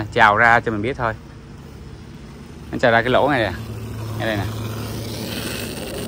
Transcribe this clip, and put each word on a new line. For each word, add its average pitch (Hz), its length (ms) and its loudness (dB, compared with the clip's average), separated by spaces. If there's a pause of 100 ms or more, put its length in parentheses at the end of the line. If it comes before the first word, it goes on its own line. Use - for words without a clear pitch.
(120)
trào 110 240 6
ra 117 240 8
cho 117 120 -2
mình 104 100 -4
biết 131 140 -2
thôi. 117 160 -2 (1600)
Nó 117 60 -6
trào 117 140 4
ra 113 100 6
cái 120 80 2
lỗ 123 200 6
này 135 100 2
nè. 101 120 2 (680)
Ngay 113 80 -2
đây 107 100 0
nè. 104 80 -2 (1600)